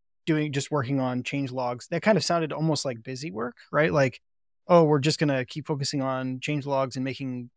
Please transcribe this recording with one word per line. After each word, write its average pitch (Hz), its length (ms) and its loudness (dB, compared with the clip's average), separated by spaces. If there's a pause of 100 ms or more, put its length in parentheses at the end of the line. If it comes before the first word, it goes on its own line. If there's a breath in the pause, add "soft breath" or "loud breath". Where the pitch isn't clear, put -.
(260)
doing, 151 260 0
just 135 200 -2
working 139 280 0
on 127 220 0
change 139 300 -4
logs, 123 380 -4
that 165 120 -2
kind 208 160 4
of 147 60 0
sounded 165 280 0
almost 151 340 0
like 120 180 -6
busy 131 260 -10
work, 226 280 -8 (140)
right? 160 220 2
Like, 135 260 2 (480)
"Oh, 175 180 8
we're 151 140 4
just 147 200 0
gonna 135 260 2
keep - 220 -12
focusing 139 340 -2
on 131 380 -4
change 143 260 -4
logs 135 300 0
and 131 100 -4
making, 127 500 -8